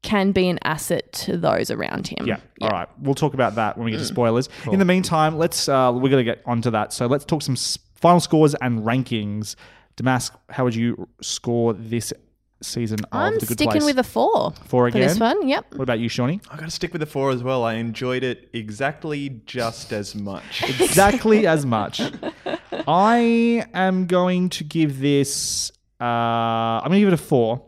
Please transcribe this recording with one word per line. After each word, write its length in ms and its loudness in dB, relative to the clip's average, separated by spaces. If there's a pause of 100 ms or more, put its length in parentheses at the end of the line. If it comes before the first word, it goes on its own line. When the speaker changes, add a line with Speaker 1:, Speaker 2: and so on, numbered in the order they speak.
Speaker 1:
can 320 2
be 160 2
an 140 -2
asset 500 -4
to 240 -4
those 340 0
around 380 -6
him. 180 -6
Speaker 2:
Yeah. 100 -2 (240)
Speaker 1:
Yeah. 80 -2
Speaker 2:
All 40 0
right. 160 -4 (140)
We'll 120 0
talk 200 -2
about 220 0
that 200 -2
when 80 -6
we 60 -2
get 80 -4
to 60 -4
Speaker 1:
Mm. 40 -6
Speaker 2:
spoilers. 400 0 (140)
Speaker 3:
Cool. 100 -4
Speaker 2:
In 60 2
the 80 6
meantime, 500 2
let's, 320 -2
uh, 260 4
we're 140 2
gonna 160 4
get 220 -4
onto 240 0
that. 240 -2
So 120 -2
let's 200 0
talk 160 -2
some 140 -2
s-, 220 -6 (160)
final 260 6
scores 340 4
and 300 -2
rankings. 680 -2 (420)
Damask, 380 -2 (160)
how 140 -4
would 100 0
you 340 -2 (140)
score 500 -2
this 400 -6 (500)
season 380 -4
of 120 -6
Speaker 1:
I'm 220 0
Speaker 2:
The 120 -2
Good 120 -4
Speaker 1:
sticking 120 2
Speaker 2:
Place? 140 2
Speaker 1:
with 140 2
a 60 2
four 480 0 (140)
Speaker 2:
Four 240 2
Speaker 1:
for 80 0
this 180 4
Speaker 2:
again? 240 2
Speaker 1:
one, 80 -2
yep. 240 0
Speaker 2:
What 120 -6
about 160 -2
you, 100 -2
Shawnee? 300 -2 (100)
Speaker 3:
I 60 -16
gotta 140 -12
stick 220 -8
with 80 -6
the 60 -4
four 240 -2
as 120 -2
well. 220 0
I 100 0
enjoyed 480 -4
it 300 -6
exactly 960 -6
just 460 -6
as 220 -6
much. 480 -8
Speaker 2:
<laughs> 180 -2
Exactly 680 4
as 200 2
much. 340 -2 (460)
Speaker 1:
<laughs> 400 -8
Speaker 2:
I 800 4 (100)
am 320 2
going 440 2
to 140 -8
give 360 0
this, 720 0 (280)
uh, 40 -4
I'm 840 0
gonna 120 6
give 80 6
it 60 6
a 20 0
four. 520 2